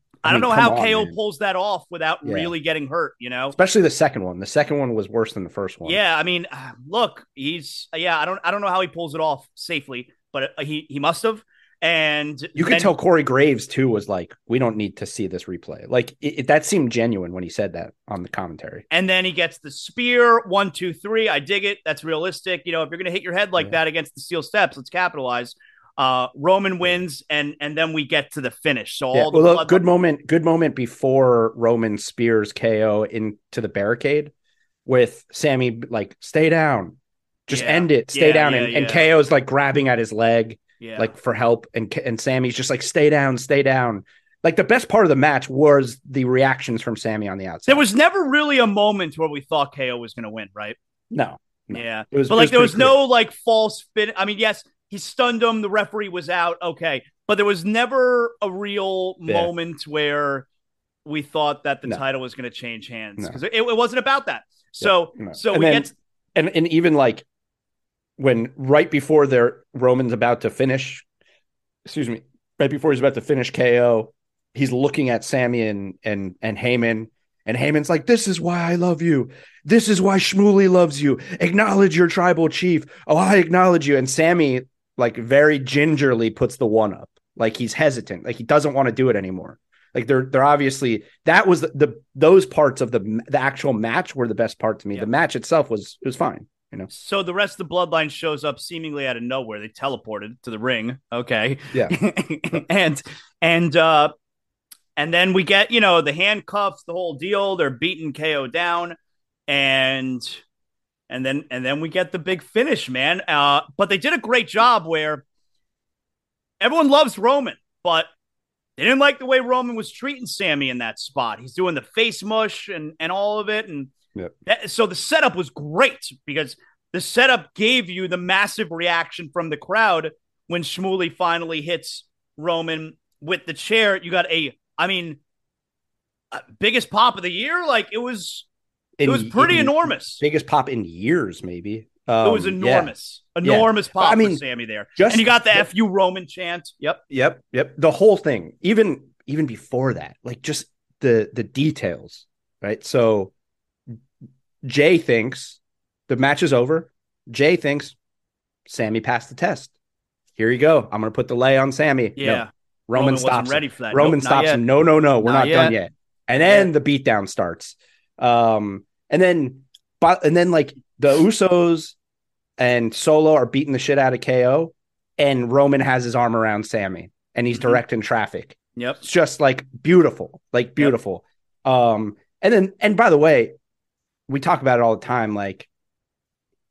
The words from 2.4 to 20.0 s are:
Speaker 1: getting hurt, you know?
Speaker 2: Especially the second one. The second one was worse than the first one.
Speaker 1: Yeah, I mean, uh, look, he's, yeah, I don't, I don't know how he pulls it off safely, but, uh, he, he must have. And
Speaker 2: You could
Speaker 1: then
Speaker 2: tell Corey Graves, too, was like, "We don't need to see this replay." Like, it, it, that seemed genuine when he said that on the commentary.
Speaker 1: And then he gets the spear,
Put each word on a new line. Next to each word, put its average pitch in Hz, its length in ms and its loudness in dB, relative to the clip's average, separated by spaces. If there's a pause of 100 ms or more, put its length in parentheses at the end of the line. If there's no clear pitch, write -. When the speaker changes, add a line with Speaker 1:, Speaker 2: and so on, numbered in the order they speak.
Speaker 1:
getting 151 280 -4
hurt, 156 300 -4
you 123 120 -12
know? 127 180 -6
Speaker 2:
Especially 185 320 2
the 165 80 4
second 135 340 0
one. 90 160 -8
The 101 60 -10
second 147 340 -2
one 127 160 -2
was 101 140 -4
worse 110 240 -2
than 98 120 -10
the 82 60 -12
first 95 300 -10
one. 85 100 -8
Speaker 1:
Yeah, 180 240 2
I 156 100 0
mean, 175 280 -4
uh, 135 200 -16 (140)
look, 208 380 -4 (100)
he's, 147 640 -10
yeah, 165 220 -2
I 151 80 -2
don't, 190 180 -6
I 170 60 -2
don't 202 100 -4
know 196 80 -4
how 185 140 0
he 180 40 -2
pulls 160 280 -10
it 160 80 -6
off 156 320 -4
safely, 135 560 -12 (200)
but, 135 280 -6
uh, 151 40 -8
he, 151 280 -8
he 139 80 -10
must 160 240 -2
have. 220 200 -4 (400)
And 151 560 -2 (140)
Speaker 2:
You 160 120 -2
could 170 100 2
Speaker 1:
then 170 80 2
Speaker 2:
tell 185 120 2
Corey 165 280 2
Graves, 131 440 2
too, 135 220 0
was 104 180 -2
like, 90 300 -8 (100)
"We 120 120 0
don't 117 180 -2
need 101 220 -6
to 101 80 -10
see 98 220 -8
this 87 160 -10
replay." - 440 -14
Like, 123 320 -2
it, 147 200 -6
it, 123 80 -8
that 151 180 2
seemed 139 260 0
genuine 110 400 -2
when 92 100 -10
he 85 60 -10
said 95 240 -6
that 85 220 -12 (120)
on 95 160 -10
the 90 60 -14
commentary. 90 640 -12
Speaker 1:
And 185 180 0
then 185 160 0
he 185 80 -4
gets 165 280 -4
the 147 100 -18
spear, 240 760 2